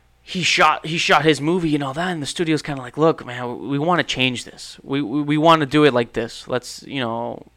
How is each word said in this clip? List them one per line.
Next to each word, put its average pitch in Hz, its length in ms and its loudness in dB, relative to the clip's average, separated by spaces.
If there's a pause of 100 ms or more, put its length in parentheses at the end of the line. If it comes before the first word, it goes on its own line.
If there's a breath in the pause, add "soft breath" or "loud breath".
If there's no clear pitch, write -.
(240 soft breath)
he 180 200 -6
shot, 156 420 2
he 160 120 -4
shot 156 280 2
his 139 160 4
movie 165 320 0
and 143 100 0
all 135 100 -6
that, 175 180 -4
and 160 100 -6
the 131 60 -6
studio's 160 340 -2
kinda 139 200 -8
like, 123 160 -12
"Look, 156 280 2
man, 123 420 -10
we 143 120 -2
wanna 160 240 0
change 127 420 -2
this. - 380 -18
We, 139 180 -4
we, 135 220 -4
we 147 140 0
wanna 160 280 6
do 147 180 4
it 139 100 6
like 120 200 0
this. - 340 -6
Let's, - 360 -6
you 135 180 -8
know 117 560 -6